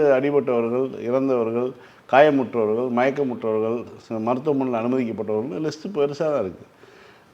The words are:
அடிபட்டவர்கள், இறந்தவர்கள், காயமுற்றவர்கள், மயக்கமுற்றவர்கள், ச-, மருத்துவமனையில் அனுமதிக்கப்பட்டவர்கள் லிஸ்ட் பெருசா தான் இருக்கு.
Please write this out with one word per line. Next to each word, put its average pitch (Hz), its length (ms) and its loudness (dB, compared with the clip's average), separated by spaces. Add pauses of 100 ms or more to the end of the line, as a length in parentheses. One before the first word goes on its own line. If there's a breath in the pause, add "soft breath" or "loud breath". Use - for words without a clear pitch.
(200)
அடிபட்டவர்கள், 127 840 0
இறந்தவர்கள், 123 680 0 (380 loud breath)
காயமுற்றவர்கள், 123 840 4
மயக்கமுற்றவர்கள், 117 880 -2 (220)
ச-, 113 140 -6
மருத்துவமனையில் 131 580 -2
அனுமதிக்கப்பட்டவர்கள் 117 840 -4
லிஸ்ட் 151 300 -8
பெருசா 147 380 -2
தான் 120 120 -2
இருக்கு. 87 200 -10 (680 soft breath)